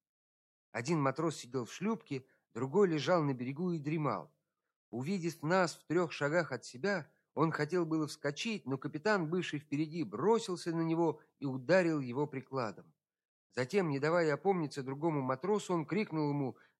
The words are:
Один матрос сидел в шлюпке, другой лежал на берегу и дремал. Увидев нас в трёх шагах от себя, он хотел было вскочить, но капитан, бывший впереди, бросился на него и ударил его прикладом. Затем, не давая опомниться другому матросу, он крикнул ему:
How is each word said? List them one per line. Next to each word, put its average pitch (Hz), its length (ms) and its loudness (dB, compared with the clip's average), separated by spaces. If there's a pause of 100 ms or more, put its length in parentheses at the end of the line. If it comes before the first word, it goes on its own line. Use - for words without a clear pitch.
(720)
Один 143 300 0
матрос 147 360 0
сидел 120 280 -6
в - 80 -12
шлюпке, 180 520 -4 (280)
другой 139 340 4
лежал 160 360 2
на 143 100 2
берегу 139 380 -4
и 165 80 -2
дремал. 139 520 -2 (600)
Увидев 160 500 -4
нас 170 340 4
в - 100 -20
трёх 170 260 2
шагах 151 400 0
от 123 140 -6
себя, 151 440 -4 (240)
он 156 180 2
хотел 160 340 0
было 156 220 0
вскочить, 175 580 -4
но 135 120 -2
капитан, 151 520 0
бывший 160 300 -2
впереди, 151 440 -2
бросился 175 680 0
на 165 80 0
него 165 380 2 (200)
и 139 60 -4
ударил 151 540 2
его 131 280 -2
прикладом. 131 680 -6 (600)
Затем, 160 360 0
не 139 100 0
давая 160 340 4
опомниться 151 500 0
другому 143 380 0
матросу, 180 520 0
он 165 120 0
крикнул 160 440 0
ему: 139 280 -2 (220)